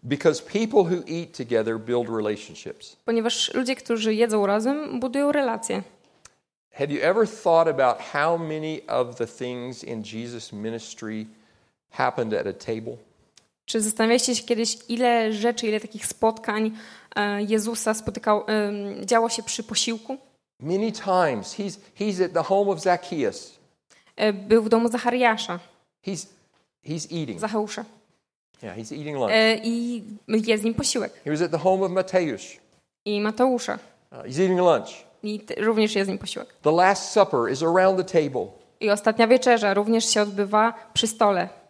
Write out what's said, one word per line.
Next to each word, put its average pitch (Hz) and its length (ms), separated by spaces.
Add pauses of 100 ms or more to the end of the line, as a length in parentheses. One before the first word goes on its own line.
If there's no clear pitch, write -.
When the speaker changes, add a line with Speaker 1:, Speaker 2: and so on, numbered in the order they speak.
Speaker 1:
Because 147 400
people 220 400
who 175 260
eat 165 280
together 113 420
build 120 300
relationships. 107 960
Speaker 2:
Ponieważ 226 500
ludzie, 254 220
którzy 220 380
jedzą 214 320
razem, 247 540
budują 277 320
relacje. 226 500 (880)
Speaker 1:
Have 143 200
you 143 100
ever 202 260
thought 165 400
about 131 300 (140)
how 160 260
many 156 480
of 123 300
the 113 100
things 123 580
in 113 180 (100)
Jesus' 117 400
ministry 110 760 (640)
happened 120 440
at 104 120
a 98 60
table? 117 440 (680)
Speaker 2:
Czy - 160
zastanawialiście 226 560
się - 60
kiedyś, 226 360 (100)
ile 233 440
rzeczy, 233 340
ile 214 140
takich 214 260
spotkań, 220 680 (400)
e, 202 260
Jezusa 220 520
spotykał, 214 520
em, 208 600
działo 226 220
się 220 140
przy - 200
posiłku? 226 540 (440)
Speaker 1:
Many 196 320
times. 175 600
He's, 196 240 (220)
he's 196 240
at 175 80
the 165 100
home 196 280
of 170 100
Zacchaeus. 165 800 (580)
Speaker 2:
E, 208 160
był 202 300
w 220 60
domu 233 200
Zachariasza. 233 680 (480)
Speaker 1:
He's, 190 200 (600)
he's 160 340
eating. 151 200
Speaker 2:
Zacheusza. 214 440 (800)
Speaker 1:
Yeah, 101 160
he's 110 200
eating 147 180
lunch. 120 160
Speaker 2:
E, 220 240
i 233 460 (260)
je 220 300
z 196 40
nim 226 120
posiłek. 254 380 (120)
Speaker 1:
He 147 60
was 151 120
at 170 80
the 160 80
home 190 260
of 185 80
Mateusz. 180 680 (460)
Speaker 2:
I 208 160
Mateusza. 233 580 (340)
Speaker 1:
Uh, 127 60
he's 135 240
eating 185 180
lunch. 165 300 (320)
Speaker 2:
I 208 180
t-, - 140
również 214 400
je 196 100
z 196 40
nim 190 100
posiłek. - 440
Speaker 1:
The 151 100
Last 185 400
Supper 131 400
is 139 100
around 185 440
the 170 160
table. 131 240 (340)
Speaker 2:
I 214 100
ostatnia 220 360
wieczerza 233 480
również 220 300
się 214 180
odbywa 208 520 (180)
przy - 140
stole. 196 420 (220)